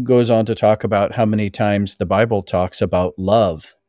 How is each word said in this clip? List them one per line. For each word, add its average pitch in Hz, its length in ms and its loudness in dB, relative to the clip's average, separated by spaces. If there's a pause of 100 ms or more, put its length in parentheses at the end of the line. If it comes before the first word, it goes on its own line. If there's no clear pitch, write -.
goes 123 280 2
on 110 160 2
to 113 80 -2
talk 107 300 0
about 101 280 0
how 113 140 0
many 107 240 -2
times 101 460 -2
the 98 100 -4
Bible 101 360 0
talks 92 380 -4
about 90 380 -2
love. 95 560 0 (140)